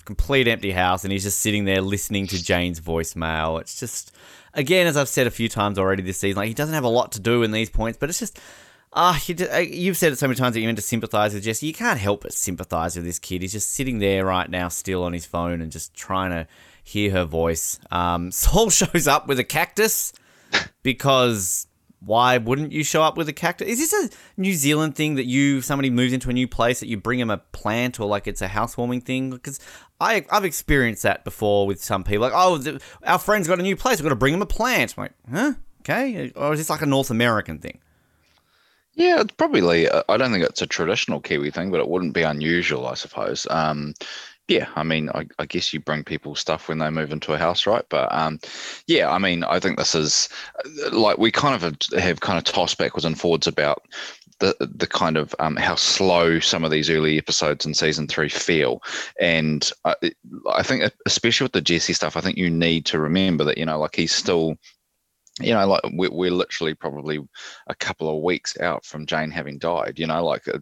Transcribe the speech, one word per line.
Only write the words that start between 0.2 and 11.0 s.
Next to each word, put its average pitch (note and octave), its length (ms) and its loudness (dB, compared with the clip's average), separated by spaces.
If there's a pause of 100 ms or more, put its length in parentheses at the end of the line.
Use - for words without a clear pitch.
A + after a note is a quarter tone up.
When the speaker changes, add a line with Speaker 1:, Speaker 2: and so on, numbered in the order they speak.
Speaker 1:
empty G2+ 220 -2
house, F2+ 340 0
and G2 80 -2
he's F#2+ 100 -2
just G2 160 -2
sitting G#2 240 0
there F#2+ 160 2
listening G2 480 -2
to F2+ 160 -6
Jane's F2 380 0
voicemail. D#2+ 800 -2
It's - 180 -14
just, - 320 -10 (420)
again, E3+ 340 2
as D3 100 2
I've C#3 100 2
said C3 180 2
a A2+ 60 0
few A#2 160 -2
times G2+ 320 0
already F#2+ 240 2
this F#2 140 -6
season, G2+ 200 -2
like, G2+ 120 -2
he A2+ 40 -6
doesn't D3+ 220 -2
have D3 80 0
a A#2+ 60 2
lot A#2 240 0
to G2+ 80 -10
do A#2 220 2
in G#2+ 80 2
these A2 180 -2
points, A2 280 -2
but C#3+ 120 -4
it's F3+ 100 -6
just, - 220 -10 (500)
ah, E3+ 340 4
you F3 100 -4
d-, F3 120 -2
uh, D3 120 0
you've F3 360 -2
said E3 160 4
it B2 80 -4
so C#3+ 80 2
many B2 100 2
times B2 160 2
that A2+ 60 0
you're A2+ 80 0
meant A2+ 120 0
to - 20 -8
sympathise G#2+ 520 0